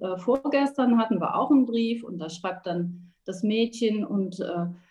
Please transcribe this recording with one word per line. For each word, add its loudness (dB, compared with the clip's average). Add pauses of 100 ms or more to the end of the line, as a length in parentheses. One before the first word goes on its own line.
äh, -4
vorgestern 2
hatten 2
wir -2
auch 0
einen 8
Brief -2
und -10
da -6
schreibt -8
dann -4 (120)
das -8
Mädchen 0
und, -2
äh, -4 (240)